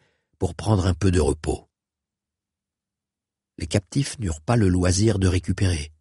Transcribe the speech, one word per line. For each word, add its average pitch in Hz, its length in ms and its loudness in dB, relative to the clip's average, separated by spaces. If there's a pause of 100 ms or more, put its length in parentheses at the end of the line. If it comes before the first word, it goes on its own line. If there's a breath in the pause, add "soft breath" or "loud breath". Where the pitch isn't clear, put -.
(380)
pour 90 160 -4
prendre 95 320 0
un 92 60 2
peu 95 180 0
de 87 100 2
repos. 71 500 -2 (1900)
Les 85 100 -8
captifs - 520 -4
n'eurent 92 240 -6
pas 120 140 0
le 104 120 4
loisir 90 500 2
de 92 80 2
récupérer. 90 640 -2 (100)